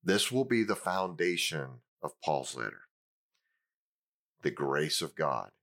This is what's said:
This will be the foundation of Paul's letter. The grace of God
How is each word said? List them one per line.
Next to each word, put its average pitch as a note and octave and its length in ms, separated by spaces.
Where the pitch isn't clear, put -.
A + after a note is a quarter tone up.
This G2 280
will C3 140
be A2+ 180
the G2+ 120
foundation F2 1040
of - 200
Paul's C2+ 340
letter. G1+ 340
The D2 100
grace C#2+ 500
of E2 140
God B1+ 360